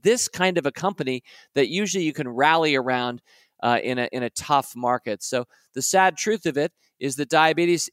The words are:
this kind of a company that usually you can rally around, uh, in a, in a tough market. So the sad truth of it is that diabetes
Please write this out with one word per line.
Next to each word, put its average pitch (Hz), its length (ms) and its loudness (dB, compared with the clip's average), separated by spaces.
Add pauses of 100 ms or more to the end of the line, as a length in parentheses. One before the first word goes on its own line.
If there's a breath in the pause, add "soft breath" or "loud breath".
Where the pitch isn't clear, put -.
this 240 240 2
kind 180 320 0
of 135 80 -2
a 139 40 -2
company 135 520 -4 (320 loud breath)
that 139 140 2
usually 185 340 -2
you 151 100 -2
can 135 160 -6
rally 151 460 4
around, 123 440 -2 (440 soft breath)
uh, 120 200 4
in 123 140 -4
a, 123 140 -2
in 127 100 -6
a 120 80 -4
tough - 460 -2
market. 120 480 -4
So 123 220 -4 (280 soft breath)
the 143 80 -8
sad 185 360 2
truth 214 280 -4
of 151 100 -2
it 147 160 -2 (280)
is 135 160 -4
that 143 140 -6
diabetes 160 640 2